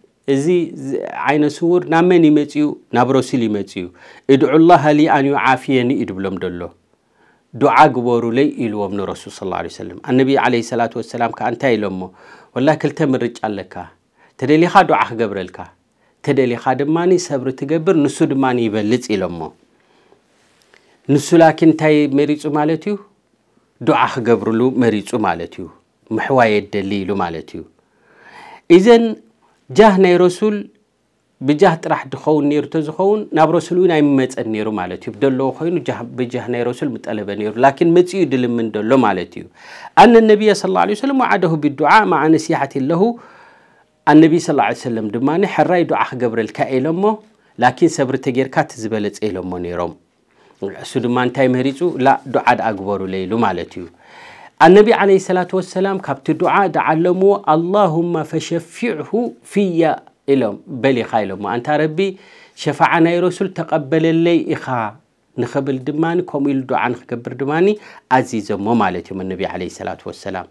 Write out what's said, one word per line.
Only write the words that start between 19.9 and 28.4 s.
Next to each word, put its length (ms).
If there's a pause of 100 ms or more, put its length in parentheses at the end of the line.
ንሱ 260
ላኪን 340
እንታይ 280 (140)
መሪፁ 400
ማለት 320
እዩ? 120 (840)
ዱዓ 280
ክገብርሉ 520 (140)
መሪፁ 440
ማለት 340
እዩ። 120 (460)
ምሕዋይ 400
የደሊ 460
ኢሉ 180
ማለት 340
እዩ። 120 (1080)